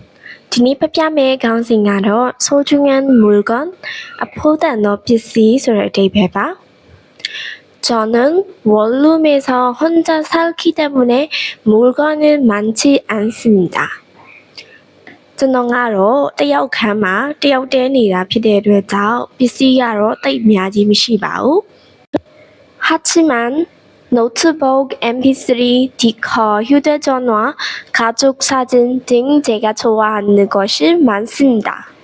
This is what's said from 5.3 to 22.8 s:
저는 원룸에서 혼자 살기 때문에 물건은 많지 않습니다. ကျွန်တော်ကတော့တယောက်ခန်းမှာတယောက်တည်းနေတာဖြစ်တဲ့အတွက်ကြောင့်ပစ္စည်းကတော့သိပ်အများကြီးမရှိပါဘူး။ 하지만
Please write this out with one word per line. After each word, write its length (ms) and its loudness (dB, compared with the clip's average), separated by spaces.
저는 640 0
원룸에서 1040 2
혼자 500 0
살기 520 -2
때문에 560 0
물건은 840 2
많지 600 2
않습니다. 800 0
ကျွန်တော်ကတော့တယောက်ခန်းမှာတယောက်တည်းနေတာဖြစ်တဲ့အတွက်ကြောင့်ပစ္စည်းကတော့သိပ်အများကြီးမရှိပါဘူး။ - 0
하지만 880 0